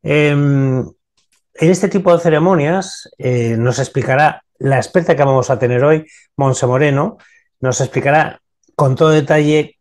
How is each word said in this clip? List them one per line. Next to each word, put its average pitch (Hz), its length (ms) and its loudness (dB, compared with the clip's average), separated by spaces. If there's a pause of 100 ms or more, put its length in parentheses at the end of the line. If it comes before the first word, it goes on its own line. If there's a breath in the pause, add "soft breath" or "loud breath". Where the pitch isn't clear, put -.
Em, 143 760 0
en - 920 -6
este 185 160 0
tipo 185 260 2
de 165 80 2
ceremonias, 170 960 0
eh, 120 400 -2
nos 120 220 -2
explicará 135 640 -2 (160)
la 135 160 0
experta 160 400 0
que 143 80 0
vamos 135 260 2
a 131 80 0
tener 123 280 0
hoy, 156 200 2 (300 soft breath)
Monse 135 320 0
Moreno, 139 480 0 (460 soft breath)
nos 127 180 -4
explicará 139 640 -2 (340)
con 131 200 0
todo 156 160 2
detalle 151 680 0